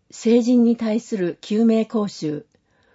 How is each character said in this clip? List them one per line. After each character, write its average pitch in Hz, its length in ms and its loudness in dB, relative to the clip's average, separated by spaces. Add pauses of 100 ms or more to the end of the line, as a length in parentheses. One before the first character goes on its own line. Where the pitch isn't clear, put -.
(100)
成 233 320 2
人 240 200 4
に 233 140 2
対 226 240 -4
す - 160 -8
る 175 240 -4
救 214 240 -2
命 220 220 2
講 214 200 -4
習、 151 400 -8 (480)